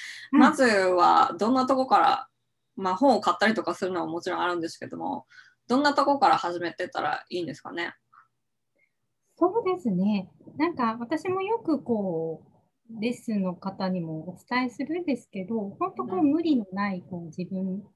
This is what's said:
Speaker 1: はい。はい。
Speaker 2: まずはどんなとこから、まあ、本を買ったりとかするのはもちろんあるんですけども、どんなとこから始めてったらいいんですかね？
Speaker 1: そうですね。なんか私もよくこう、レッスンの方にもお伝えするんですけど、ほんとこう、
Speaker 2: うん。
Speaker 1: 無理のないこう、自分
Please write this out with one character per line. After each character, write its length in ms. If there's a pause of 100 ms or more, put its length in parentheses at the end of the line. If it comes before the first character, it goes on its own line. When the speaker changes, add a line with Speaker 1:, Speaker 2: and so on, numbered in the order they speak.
(320)
Speaker 1:
は 60
い。 40
は 60
い。 20
Speaker 2:
ま 60
ず 80
は 720
ど 140
ん 20
な 120
と 100
こ 100
か 140
ら、 280 (460)
ま 160
あ、 60
本 200
を 40
買 140
っ 40
た 80
り 80
と 80
か 120
す 100
る 80
の 80
は 80
も 120
ち 100
ろ 80
ん 20
あ 80
る 80
ん 40
で 80
す 80
け 120
ど 80
も、 300 (420)
ど 80
ん 80
な 100
と 100
こ 140
か 100
ら 100
始 200
め 140
て 140
っ 20
た 140
ら 280
い 80
い 60
ん 20
で 80
す 60
か 100
ね？ 240 (1400)
Speaker 1:
そ 120
う 160
で 160
す 80
ね。 400 (280)
な 100
ん 80
か 240
私 300
も 140
よ 180
く 200
こ 640
う、 60 (500)
レ 100
ッ 40
ス 180
ン 120
の 100
方 340
に 120
も 280
お 80 (140)
伝 140
え 40
す 160
る 160
ん 40
で 120
す 140
け 140
ど、 340
ほ 80
ん 80
と 100
こ 120
う、 20
Speaker 2:
う 40
ん。 100
Speaker 1:
無 100
理 140
の 160
な 200
い 160
こ 120
う、 60
自 180
分 400 (120)